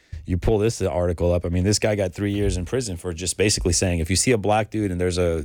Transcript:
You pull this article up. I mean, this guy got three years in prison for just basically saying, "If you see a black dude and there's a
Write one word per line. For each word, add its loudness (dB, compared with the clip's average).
You 0
pull 2
this 0
article 0
up. 0
I -4
mean, 0
this 2
guy 2
got -2
three -2
years 0
in -4
prison -4
for -8
just -6
basically 2
saying, 0
"If -2
you 2
see 2
a 4
black 0
dude -2
and -4
there's 0
a 0